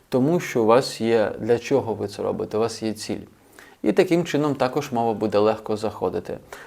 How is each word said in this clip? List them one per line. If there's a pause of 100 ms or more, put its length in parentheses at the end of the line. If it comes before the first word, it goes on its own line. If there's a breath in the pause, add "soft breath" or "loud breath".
тому
що
у
вас
є,
для
чого
ви
це
робите,
у
вас
є
ціль. (600 loud breath)
І
таким
чином
також
мова
буде
легко
заходити. (280 loud breath)